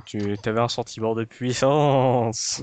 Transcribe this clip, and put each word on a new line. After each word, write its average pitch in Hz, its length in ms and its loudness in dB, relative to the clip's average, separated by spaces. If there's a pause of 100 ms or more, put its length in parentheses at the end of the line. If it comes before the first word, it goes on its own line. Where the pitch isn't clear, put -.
tu, 104 320 -4
t'avais 110 240 0
un 117 80 2
sentiment 113 460 -4
de 113 80 -2
puissance. 127 1400 2